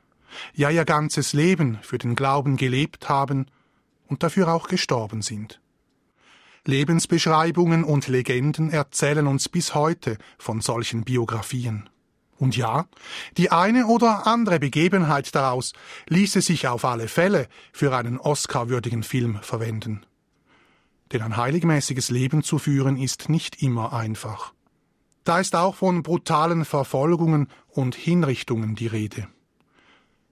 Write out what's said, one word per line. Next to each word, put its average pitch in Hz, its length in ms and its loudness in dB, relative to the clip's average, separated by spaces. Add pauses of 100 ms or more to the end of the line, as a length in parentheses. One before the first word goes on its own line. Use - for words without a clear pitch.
(540)
ja 143 160 2
ihr 165 160 2
ganzes 151 480 0
Leben 147 480 2
für - 160 -6
den 120 180 -2
Glauben 135 420 0
gelebt 127 520 -2
haben 139 380 0 (600)
und - 160 -4
dafür 170 300 2
auch 165 140 -2
gestorben 117 540 -2
sind. 104 400 -10 (1040)
Lebensbeschreibungen 165 1160 2
und 147 240 0
Legenden 131 600 0
erzählen 147 560 0
uns 139 240 0
bis - 240 -4
heute 147 440 -2 (200)
von 110 240 -6
solchen 117 420 -4
Biografien. 117 840 -4 (480)
Und 127 200 0
ja, 123 280 0 (520)
die 175 140 4
eine 214 360 4
oder 226 400 4
andere 214 320 2
Begebenheit 151 760 2
daraus 131 380 0 (340)
ließe 196 340 4
sich 160 260 2
auf 120 180 -2
alle 117 220 -2
Fälle 170 400 2 (240)
für 139 240 0
einen 120 240 -2
Oscar-würdigen 120 840 -2
Film 117 380 -2
verwenden. 110 640 -6 (1080)
Denn 120 100 -2
ein 110 160 -6
heiligmäßiges 143 720 0
Leben 131 340 0
zu - 140 -2
führen 139 400 0
ist - 320 -6
nicht - 320 -2
immer 117 320 -2
einfach. 110 600 -8 (680)
Da 170 160 2
ist 190 160 -2
auch 185 200 0
von 180 280 0
brutalen 165 600 0
Verfolgungen 151 840 0 (200)
und 127 280 -2
Hinrichtungen 123 800 0
die 113 120 -4
Rede. 107 400 -6 (1040)